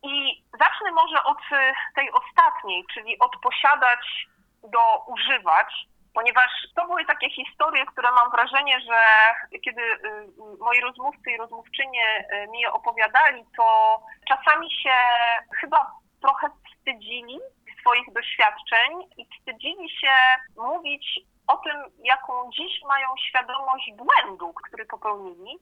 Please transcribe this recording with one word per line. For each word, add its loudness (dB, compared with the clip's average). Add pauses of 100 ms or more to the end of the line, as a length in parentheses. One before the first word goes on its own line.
I -6
zacznę 0
może 2
od, 0
y, 0 (220)
tej -2
ostatniej, 2 (100)
czyli -8
od 0
posiadać 0 (360)
do 2
używać, 0 (280)
ponieważ 2 (260)
to -2
były -4
takie -2
historie, -2
które, -2
mam 6
wrażenie, 2
że 0 (640)
kiedy, -8
y, -2 (600)
moi 0
rozmówcy -8
i -4
rozmówczynie, -4 (200)
y, -18
mi -10
je -2
opowiadali, 0 (120)
to 4 (300)
czasami 2
się 0 (680)
chyba 0 (320)
trochę 2 (220)
wstydzili -12 (420)
swoich 2
doświadczeń 0 (260)
i -20 (120)
wstydzili -12
się 0 (440)
mówić -8 (260)
o 2
tym, -8 (280)
jaką -2
dziś -8
mają 0 (220)
świadomość -4
błędu, -4
który -16
popełnili. -12